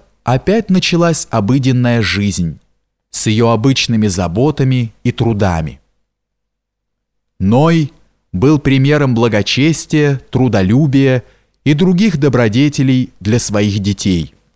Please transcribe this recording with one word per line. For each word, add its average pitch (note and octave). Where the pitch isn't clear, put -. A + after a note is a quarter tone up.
опять F3+
началась E3+
обыденная B2
жизнь F#2
с -
её A2+
обычными A#2
заботами A#2
и B2
трудами. F#2
Ной C#3+
был C#3
примером C3+
благочестия, C3+
трудолюбия B2+
и C#3+
других F#3
добродетелей B2+
для G#2+
своих G#2
детей. F#2+